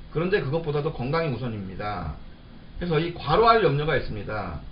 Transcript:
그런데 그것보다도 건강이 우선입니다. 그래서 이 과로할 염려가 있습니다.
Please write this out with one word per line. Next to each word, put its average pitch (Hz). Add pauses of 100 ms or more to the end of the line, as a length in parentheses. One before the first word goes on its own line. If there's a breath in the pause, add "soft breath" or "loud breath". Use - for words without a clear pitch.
(120)
그런데 180
그것보다도 147
건강이 147
우선입니다. 104 (640)
그래서 165
이 170
과로할 226
염려가 147
있습니다. 101 (120)